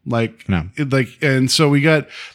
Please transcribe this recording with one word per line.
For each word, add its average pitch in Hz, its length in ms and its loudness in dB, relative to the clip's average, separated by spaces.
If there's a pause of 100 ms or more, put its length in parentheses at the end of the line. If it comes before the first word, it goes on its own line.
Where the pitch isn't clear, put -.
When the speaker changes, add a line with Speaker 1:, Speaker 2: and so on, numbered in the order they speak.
Speaker 1:
Like, 113 420 -4
Speaker 2:
No. 90 140 0 (140)
Speaker 1:
it, 143 140 -4
like, 131 180 0 (120)
and 131 300 0
so 156 180 2
we 143 140 2
got, 156 240 2 (280)